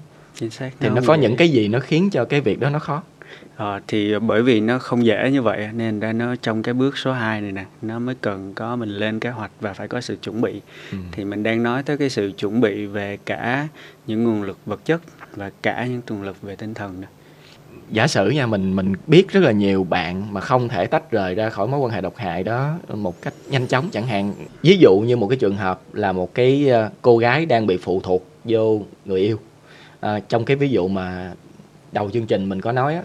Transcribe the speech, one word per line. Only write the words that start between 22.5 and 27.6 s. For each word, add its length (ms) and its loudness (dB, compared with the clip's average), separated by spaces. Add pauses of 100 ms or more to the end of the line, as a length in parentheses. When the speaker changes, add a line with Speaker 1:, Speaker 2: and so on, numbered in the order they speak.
Speaker 2:
một 280 -6
cách 120 -8 (160)
nhanh 180 -2
chóng 240 0
chẳng 160 -4
hạn. 260 -2 (280)
Ví 160 6
dụ 220 8
như 180 2
một 100 0
cái 100 0
trường 200 0
hợp 240 -2 (120)
là 180 -2
một 240 -4
cái, 340 4
ờ, 200 4 (120)
cô 160 8
gái 280 2
đang 220 2